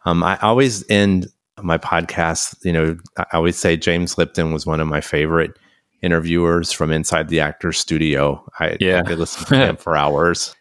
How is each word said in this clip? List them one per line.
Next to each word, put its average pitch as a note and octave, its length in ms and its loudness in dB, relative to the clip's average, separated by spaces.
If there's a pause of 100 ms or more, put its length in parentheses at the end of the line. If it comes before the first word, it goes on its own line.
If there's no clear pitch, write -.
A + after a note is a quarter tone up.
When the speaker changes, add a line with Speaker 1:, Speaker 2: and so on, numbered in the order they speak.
Speaker 1:
Um, E2+ 180 2
I F#2 140 0
always A2+ 520 0
end G2+ 380 2 (340)
my E2+ 160 0
podcast, E2 840 -2
you F2+ 80 -2
know, E2 260 0 (200)
I F2 160 -4
always E2+ 240 2
say E2+ 180 2
James E2+ 420 -2
Lipton D#2+ 360 0
was D2+ 120 -6
one D#2+ 140 -2
of D#2 80 0
my D2+ 140 -2
favorite D#2 580 0 (420)
interviewers E2+ 720 2
from D#2 180 -2
inside D#2+ 380 -2
the D#2+ 140 0
actor's D#2 380 -4
studio. D2 640 0 (140)
I, D#2+ 200 -2
Speaker 2:
Yeah. F#2 200 2
Speaker 1:
I E2+ 40 0
could E2 160 -4
listen - 280 -6
to C#3 100 4
him G#2+ 180 4
Speaker 2:
<laughs> - 20 -18
Speaker 1:
for E2 200 -2
hours. D2 640 0